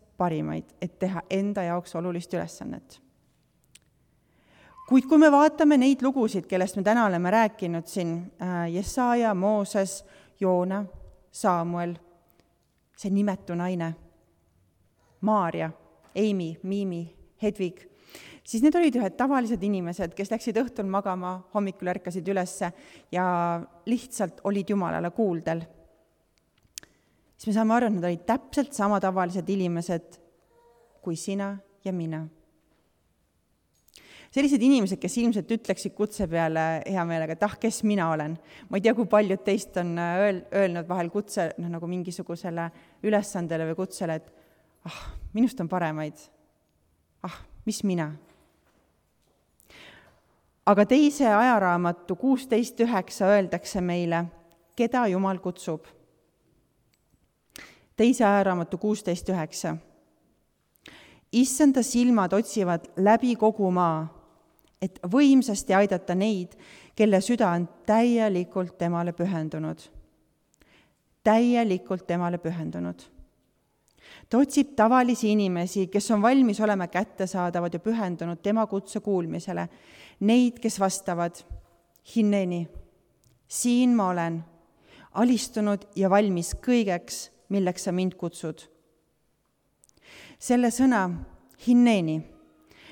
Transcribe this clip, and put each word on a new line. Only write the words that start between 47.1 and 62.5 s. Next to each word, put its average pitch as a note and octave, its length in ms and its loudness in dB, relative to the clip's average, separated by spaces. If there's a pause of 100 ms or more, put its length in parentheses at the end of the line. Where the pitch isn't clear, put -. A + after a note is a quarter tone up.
Ah, E3 80 -12 (300)
mis A3 180 -6
mina? F3 240 -2 (2750)
Aga G3+ 160 6
teise C#4+ 400 4
ajaraamatu F#3+ 880 2
kuusteist B3 680 0
üheksa G3 480 0
öeldakse F3+ 500 0
meile, F3 400 -2 (560)
keda A#3+ 320 0
Jumal F#3+ 320 -2
kutsub. E3+ 480 -8 (2000)
Teise A#3+ 260 4
ajaraamatu F#3+ 540 2
kuusteist G#3+ 500 -4
üheksa. D#3+ 460 -4 (1600)
Issanda C4 480 4
silmad A#3 500 2
otsivad F#3+ 640 -2